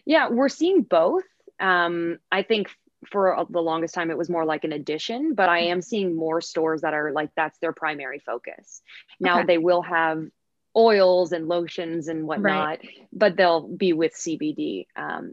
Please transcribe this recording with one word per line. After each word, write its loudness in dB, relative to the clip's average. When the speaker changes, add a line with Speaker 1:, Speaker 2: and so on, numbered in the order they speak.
Speaker 1:
Yeah, 2
we're 2
seeing 2
both. 2
Um, 0
I 0
think -2
for 2
a, -2
the -2
longest -2
time, -2
it -4
was -4
more 0
like -2
an -4
addition, -4
but 2
I 2
am 0
seeing -2
more -2
stores -4
that -2
are -2
like, -4
that's -4
their -4
primary -8
focus. -12
Now 2
Speaker 2:
Okay. 0
Speaker 1:
they 4
will 2
have 0
oils 6
and -4
lotions -4
and -6
Speaker 2:
Right. -4
Speaker 1:
whatnot, 0
but 2
they'll 4
be 0
with 0
C -6
B -4
D, -6
um, -10